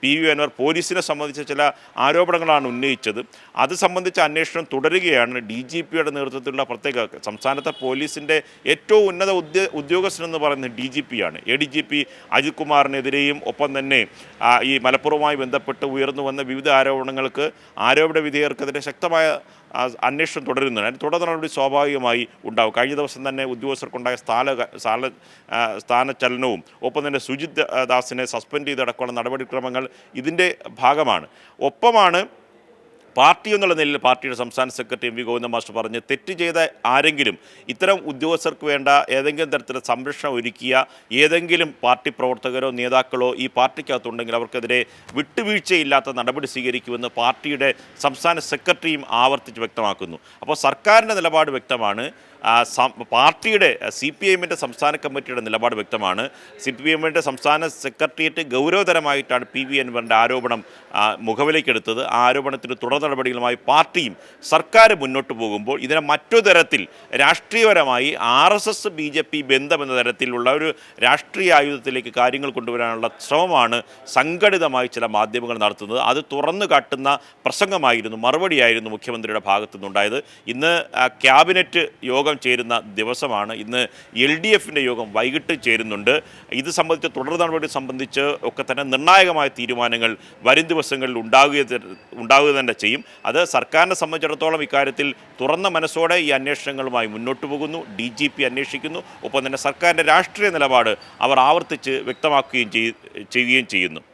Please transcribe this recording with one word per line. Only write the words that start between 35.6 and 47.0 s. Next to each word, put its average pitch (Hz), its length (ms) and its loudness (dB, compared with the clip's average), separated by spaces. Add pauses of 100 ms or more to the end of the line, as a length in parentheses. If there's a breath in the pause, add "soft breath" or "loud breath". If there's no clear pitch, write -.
പറഞ്ഞ് 113 220 -6 (120)
തെറ്റ് 135 280 -6
ചെയ്ത 170 200 -2 (340)
ആരെങ്കിലും 139 420 2 (380 loud breath)
ഇത്തരം 190 240 2 (140)
ഉദ്യോഗസ്ഥർക്ക് 156 600 -4
വേണ്ട 139 180 0 (280)
ഏതെങ്കിലും 147 360 -2
തരത്തിലുള്ള 131 380 -6
സംരക്ഷണം 131 480 -4
ഒരുക്കിയ 123 440 0 (380 loud breath)
ഏതെങ്കിലും 165 480 2 (140)
പാർട്ടി 123 340 2
പ്രവർത്തകരോ 127 600 -4
നേതാക്കളോ 127 500 2 (160)
ഈ - 20 -4 (120)
പാർട്ടിക്കകത്തുണ്ടെങ്കിൽ 120 800 -2
അവർക്കെതിരെ 117 420 -2 (380 loud breath)
വിട്ടുവീഴ്ചയില്ലാത്ത 151 1000 0
നടപടി 131 360 -4
സ്വീകരിക്കുമെന്ന് 123 560 -6 (100)